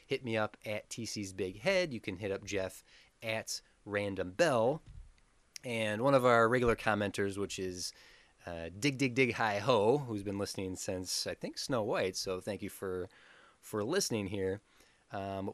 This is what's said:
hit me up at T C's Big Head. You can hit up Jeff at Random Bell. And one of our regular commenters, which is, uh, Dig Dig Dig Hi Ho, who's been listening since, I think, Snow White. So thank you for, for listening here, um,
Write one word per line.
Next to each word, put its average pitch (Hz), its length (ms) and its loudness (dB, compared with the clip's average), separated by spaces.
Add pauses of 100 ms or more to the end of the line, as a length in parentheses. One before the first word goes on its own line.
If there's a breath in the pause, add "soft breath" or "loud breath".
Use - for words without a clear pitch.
hit 135 200 -4
me 113 120 0
up 107 200 0 (100)
at 107 240 -8
T 113 160 -8
C's 98 260 -6
Big 95 280 -4
Head. 180 320 0
You 110 80 -6
can 95 160 -6
hit 98 160 -4
up 101 120 -6
Jeff 95 380 -4 (400 loud breath)
at 110 380 -6 (240 soft breath)
Random 98 480 -2
Bell. 135 500 4 (800)
And 110 400 0
one 139 120 6
of 127 100 6
our 117 240 8
regular 117 260 4
commenters, 101 640 0
which 98 220 -4
is, 90 320 -6 (520 loud breath)
uh, 82 260 -8 (100)
Dig 135 180 0
Dig 127 160 0
Dig 123 200 4
Hi 104 260 0
Ho, 117 380 6
who's 113 260 -6
been 101 160 -4
listening 95 340 -4
since, 92 540 -4
I 90 60 -4
think, - 240 -10
Snow 120 260 -2
White. 110 320 0
So 92 240 -4
thank 98 200 -6
you 98 100 -6
for, 92 380 -6 (520 loud breath)
for 104 240 -4
listening 123 420 0
here, 95 340 -2 (520 soft breath)
um, 98 420 -4